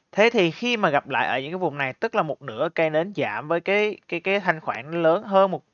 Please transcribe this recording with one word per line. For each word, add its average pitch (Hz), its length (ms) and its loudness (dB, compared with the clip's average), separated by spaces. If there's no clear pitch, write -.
Thế 214 180 4
thì 196 220 4
khi 240 260 -2
mà 202 120 2
gặp 139 200 0
lại 120 180 0
ở 113 120 -2
những 139 120 -8
cái 180 60 -8
vùng 160 200 -4
này, 131 160 -4
tức - 220 -6
là 208 60 2
một 156 200 -4
nửa 139 340 -4
cây 160 140 2
nến 165 260 0
giảm 117 320 -4
với 165 140 0
cái, 208 360 0
cái, 170 120 -6
cái 190 200 -2
thanh 175 200 0
khoản 123 320 -8
lớn 170 200 4
hơn 196 280 4
một 156 100 -6